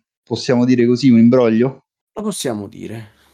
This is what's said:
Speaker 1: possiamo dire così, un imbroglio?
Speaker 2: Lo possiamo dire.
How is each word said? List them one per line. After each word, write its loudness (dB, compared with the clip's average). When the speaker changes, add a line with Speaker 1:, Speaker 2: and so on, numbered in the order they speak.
Speaker 1:
possiamo -2
dire 2
così, 2
un 6
imbroglio? 2
Speaker 2:
Lo -14
possiamo -8
dire. -16